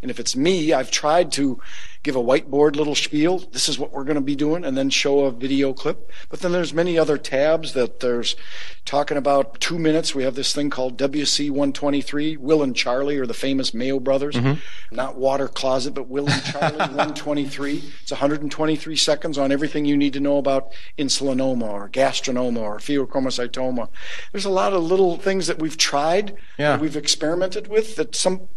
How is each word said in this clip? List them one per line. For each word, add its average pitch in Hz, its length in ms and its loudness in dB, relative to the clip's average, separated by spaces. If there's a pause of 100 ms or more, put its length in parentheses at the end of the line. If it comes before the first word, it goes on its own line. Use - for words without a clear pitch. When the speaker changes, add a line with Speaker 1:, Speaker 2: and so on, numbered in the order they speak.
Speaker 1:
and 131 80 -6
if 120 80 -6
it's 120 160 -4
me, 156 380 2
I've 131 200 0
tried 160 420 4
to 139 260 0 (440)
give 143 120 -2
a 127 80 2
whiteboard 143 520 2
little 147 200 0
spiel, 156 420 2 (140)
"This - 180 -2
is 135 80 -2
what 139 140 -4
we're 139 140 -4
gonna 147 160 0
be 139 140 0
doing," 151 300 0
and 131 100 -2
then 135 140 0
show 139 360 2
a 135 60 2
video 135 400 0
clip. - 380 -2 (200)
But 156 100 -6
then 180 120 0
there's 170 220 0
many 170 240 2
other 151 200 4
tabs 147 560 2
that 120 260 0
there's 120 360 0 (500)
talking 143 320 0
about 139 420 2
two - 180 0
minutes. 156 380 2
We 135 80 0
have 131 100 0
this 135 180 -2
thing 147 200 0
called 127 260 -2
W 139 280 0
C 147 260 0
one 139 220 2
twenty-three. 147 640 0
Will 147 260 2
and 127 120 -2
Charlie 139 440 0
are 127 80 -2
the 113 80 -2
famous 135 360 0
Mayo 131 280 -2
brothers. 135 360 0
Speaker 2:
Mm-hmm. 135 600 0
Speaker 1:
Not 131 200 -4
Water 135 320 2
Closet, 131 460 0
but 131 140 -6
Will 139 200 -2
and 135 180 0
Charlie 147 320 -2
Speaker 2:
<laughs> 143 180 -2
Speaker 1:
one 151 180 0
twenty-three. 143 680 -2 (180)
It's - 100 -6
a 131 40 -4
hundred 143 260 0
and 147 80 -2
twenty-three 156 460 -2
seconds 147 420 0
on 139 140 2
everything 147 340 0
you 143 120 4
need 143 160 2
to 143 60 -2
know 143 180 2
about 135 340 0 (260)
insulinoma 131 720 0
or 101 180 -6
gastronoma 127 720 0
or 104 180 -4
pheochromocytoma. 127 1120 -2 (420)
There's 196 140 -2
a 196 40 -2
lot 196 240 2
of 185 100 2
little 175 340 4
things 190 280 0
that 151 140 0
we've 156 180 -2
tried, 175 580 2 (220)
Speaker 2:
Yeah. 147 140 4
Speaker 1:
that 139 100 2
we've 151 160 -2
experimented 180 680 -2
with 220 300 0
that 156 180 -2
some 185 420 0